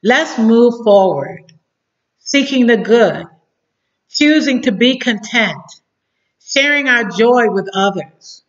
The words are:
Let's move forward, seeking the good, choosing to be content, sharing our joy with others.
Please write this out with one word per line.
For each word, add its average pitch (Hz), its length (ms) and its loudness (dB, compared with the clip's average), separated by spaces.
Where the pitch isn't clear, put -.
Let's 269 360 0
move 233 460 2
forward, 185 680 0
seeking 262 480 -2
the 226 120 2
good, 196 480 0
choosing 294 540 0
to 240 100 -2
be 247 260 0
content, 214 640 -4
sharing 285 460 -2
our 240 160 0
joy 220 460 0
with 190 240 -4
others. 190 760 -6